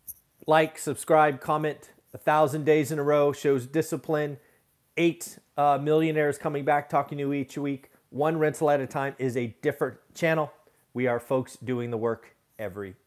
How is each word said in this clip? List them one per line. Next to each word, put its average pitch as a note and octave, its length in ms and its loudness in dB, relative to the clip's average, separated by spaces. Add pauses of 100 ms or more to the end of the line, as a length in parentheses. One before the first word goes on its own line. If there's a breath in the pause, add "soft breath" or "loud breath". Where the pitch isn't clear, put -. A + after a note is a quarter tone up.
(480)
like, D#3 300 2
subscribe, D3+ 640 2
comment. D#3 520 -4 (220)
A - 60 -18
thousand D3+ 460 2
days D3+ 260 4
in D#3 80 -2
a C#3+ 40 -2
row D3 280 4
shows C#3 340 0
discipline. D3+ 720 -4 (600 soft breath)
Eight, E3+ 420 -2 (180)
uh, C#3+ 240 4
millionaires D3+ 560 2
coming C#3+ 280 -4
back, D3 240 0
talking C#3+ 280 0
to C#3+ 60 -6
you C#3 100 -2
each C#3 240 -6
week. C#3 320 -6 (200 soft breath)
One D#3 280 0
Rental D3+ 320 2
at C#3+ 120 2
a C3 40 -4
Time C3+ 320 -6
is B2+ 200 -2
a A#2+ 240 -4
different D3+ 360 -2 (160)
channel. D#3+ 380 -2 (420 soft breath)
We B2 140 -2
are A#2+ 120 0
folks C3 360 -4
doing A#2+ 340 -6
the A#2 80 -4
work A2+ 380 -4 (240)
every G2 480 -10